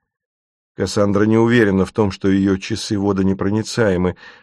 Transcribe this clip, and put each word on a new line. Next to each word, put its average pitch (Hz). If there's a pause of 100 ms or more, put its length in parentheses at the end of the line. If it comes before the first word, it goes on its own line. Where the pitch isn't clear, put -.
(760)
Кассандра 101
не 110
уверена 110
в -
том, 104
что -
её 98
часы 104
водонепроницаемы, 98 (260)